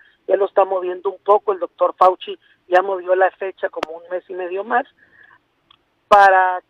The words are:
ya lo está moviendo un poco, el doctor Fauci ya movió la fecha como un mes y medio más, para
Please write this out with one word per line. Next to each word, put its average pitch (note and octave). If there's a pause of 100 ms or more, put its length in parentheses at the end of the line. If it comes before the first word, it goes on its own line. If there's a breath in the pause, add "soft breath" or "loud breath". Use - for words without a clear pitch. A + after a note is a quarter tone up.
(280 soft breath)
ya F#3+
lo G3
está F#3+
moviendo F#3
un F#3
poco, G3+
el F3+
doctor E3+
Fauci F#3 (280 soft breath)
ya F3+
movió F#3
la F#3
fecha F#3+
como D#3+
un E3+
mes F3+
y F#3
medio F#3
más, - (1200 soft breath)
para F#3